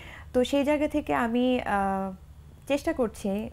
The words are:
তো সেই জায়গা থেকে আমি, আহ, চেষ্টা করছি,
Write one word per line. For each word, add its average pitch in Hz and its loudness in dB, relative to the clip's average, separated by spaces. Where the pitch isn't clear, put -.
তো 247 4
সেই 277 2
জায়গা 294 2
থেকে 294 -2
আমি, 247 2
আহ, 196 0
চেষ্টা 285 0
করছি, 214 -2